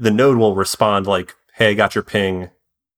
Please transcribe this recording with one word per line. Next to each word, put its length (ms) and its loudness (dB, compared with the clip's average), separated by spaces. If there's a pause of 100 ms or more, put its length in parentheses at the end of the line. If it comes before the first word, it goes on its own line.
the 100 0
node 260 2
will 200 2
respond, 500 -2
like, 300 -4 (180)
"Hey, 160 2
I 40 -2
got 200 0
your 80 -2
ping," 480 -4 (480)